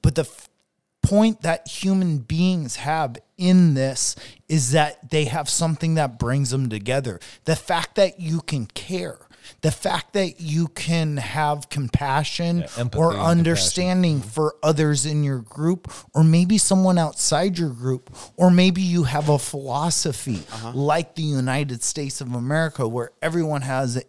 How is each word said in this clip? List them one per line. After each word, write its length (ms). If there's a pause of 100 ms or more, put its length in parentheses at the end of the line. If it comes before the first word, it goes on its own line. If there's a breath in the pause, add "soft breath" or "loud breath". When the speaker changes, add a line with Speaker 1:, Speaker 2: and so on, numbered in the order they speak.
Speaker 1:
But 100
the 80
f-, 260 (540)
point 400
that 260
human 520
beings 580
have 400 (200)
in 360
this 420 (320 loud breath)
is 260
that 360
they 160
have 240
something 460
that 240
brings 320
them 180
together. 500 (260 loud breath)
The 100
fact 400
that 240
you 220
can 260
care, 500 (440 loud breath)
the 100
fact 420
that 260
you 280
can 500
have 520
compassion 920
Speaker 2:
Yeah, 80 (100)
empathy 240
Speaker 1:
or 120
Speaker 2:
and 80
Speaker 1:
understanding 1000
Speaker 2:
compassion. 120
Speaker 1:
for 280
others 460
in 160
your 160
group, 520 (220 loud breath)
or 100
maybe 360
someone 400
outside 580
your 140
group, 440 (220 loud breath)
or 140
maybe 320
you 220
have 240
a 100
philosophy 1040 (100)
Speaker 3:
Uh-huh. 200
Speaker 1:
like 420
the 80
United 580
States 400
of 140
America, 520
where 220 (140)
everyone 400
has 440